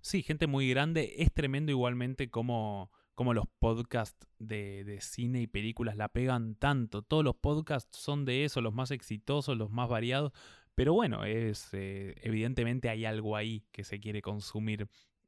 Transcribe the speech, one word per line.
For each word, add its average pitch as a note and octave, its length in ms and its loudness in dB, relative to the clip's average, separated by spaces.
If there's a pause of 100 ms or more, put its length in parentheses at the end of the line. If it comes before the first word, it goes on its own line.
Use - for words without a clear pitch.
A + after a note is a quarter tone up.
Sí, F#3 200 0
gente D#3 240 0
muy C3+ 240 2
grande. C#3+ 480 2
Es D#3 160 4
tremendo C#3+ 380 0
igualmente B2 580 0
cómo, A2 640 -2 (240)
cómo B2 180 4
los G#2+ 120 4 (120)
podcasts A2+ 720 0 (100)
de, G2+ 460 -8
de G2+ 180 -10
cine A#2+ 400 -2
y A2+ 60 0
películas A2 500 -2
la G#2+ 120 0
pegan A#2+ 440 0
tanto. B2 480 2
Todos D#3 220 2
los B2+ 140 2
podcasts D3 600 0
son C#3+ 260 -2
de C3 220 2
eso, C#3 160 0
los A2 140 0
más C3 160 -2
exitosos, C3+ 640 -2
los G#2+ 140 -2
más A#2+ 180 0
variados. B2 420 0 (440)
Pero C#3 180 6
bueno, B2+ 300 2
es, A2 500 -2
eh, G2 500 -6
evidentemente A#2+ 680 0
hay A2 160 -2
algo G#2+ 300 -2
ahí A2 360 -4
que G2+ 120 -12
se G#2 160 -8
quiere G#2 240 -4
consumir, G#2 640 -4 (400)